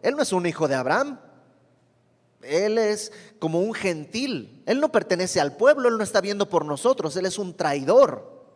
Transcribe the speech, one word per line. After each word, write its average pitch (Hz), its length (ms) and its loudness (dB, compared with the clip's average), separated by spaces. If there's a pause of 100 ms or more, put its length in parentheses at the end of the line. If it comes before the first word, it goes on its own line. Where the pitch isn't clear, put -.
Él 254 120 0
no 302 60 -2
es 226 100 -2
un 180 140 -2
hijo 160 220 -2
de 135 80 0
Abraham. 196 440 -2 (1200)
Él 196 340 0
es 214 340 -2 (280)
como 165 200 -2
un 214 140 -2
gentil. 190 920 -6
Él 247 120 0
no 302 120 0
pertenece 185 500 0
al 143 160 -2
pueblo, 269 320 4
él 226 80 0
no 214 60 -2
está 196 180 2
viendo 202 260 0
por 160 180 0
nosotros, 160 500 -2
él 185 100 -2
es 185 140 -4
un 180 160 -8
traidor. 151 880 2 (100)